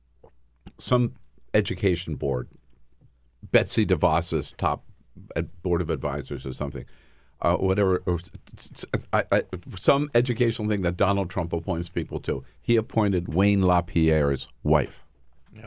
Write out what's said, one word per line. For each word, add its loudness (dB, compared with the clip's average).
some 0
education 0
board, -2
Betsy 2
DeVos's 2
top 0
ad-, -2
board 0
of -4
advisors -4
or -6
something, -6
uh, 4
whatever, 2
or 0
s-, -16
s-, -2
I, 0
I, 2
some 2
educational 0
thing 0
that 0
Donald 2
Trump -4
appoints -4
people -4
to. -4
He 2
appointed 0
Wayne 4
LaPierre's 2
wife. 0